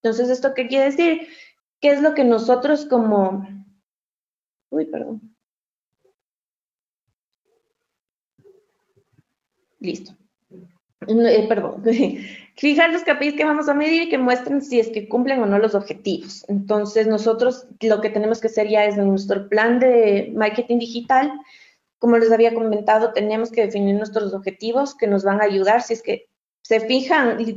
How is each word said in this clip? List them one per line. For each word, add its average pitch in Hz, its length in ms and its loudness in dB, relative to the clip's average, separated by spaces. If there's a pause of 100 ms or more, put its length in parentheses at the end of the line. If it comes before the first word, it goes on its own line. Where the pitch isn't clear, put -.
Entonces, 240 280 0
¿esto 254 240 0
qué 247 140 -4
quiere 269 180 2
decir? 330 420 0 (520)
¿Qué 285 120 4
es 285 100 2
lo 302 120 4
que 294 100 2
nosotros 247 600 2
como... 202 640 0 (1200)
Uy, 160 160 -4
perdón. - 360 -10 (4000)
Listo. - 340 -10 (920)
No, 226 200 2
eh, 214 220 4
perdón. 202 340 -4
<laughs> - 720 -4
Fijar 302 360 2
los 330 120 -4
K 294 160 0
P 285 60 -2
Is 294 80 -2
que 302 100 -2
vamos 302 240 0
a 285 60 0
medir 311 300 0
y 330 60 -6
que 294 80 0
muestren 254 440 0
si 247 180 -2
es 226 80 0
que 214 220 -8
cumplen 254 320 0
o 214 40 0
no 202 140 2
los 220 160 0
objetivos. - 720 -6
Entonces, 208 600 -2
nosotros 226 600 0 (140)
lo 214 180 2
que 208 100 -2
tenemos 214 300 -2
que 226 80 -4
hacer 214 220 -2
ya 208 160 2
es 208 120 -2
en 196 120 2
nuestro 196 400 -2
plan 226 300 2
de 226 540 4
marketing 220 460 -2
digital, 240 520 -2 (680)
como 233 180 4
les 226 140 4
había 226 220 4
comentado, 220 580 0
tenemos 220 400 -2
que 226 140 2
definir 202 300 0
nuestros 208 380 -4
objetivos 226 640 -4
que 220 120 -2
nos 196 160 0
van 196 180 0
a 208 40 2
ayudar. 202 360 2
Si 233 120 -6
es 220 80 -6
que - 280 -8 (320)
se 220 200 0
fijan 262 560 0 (200)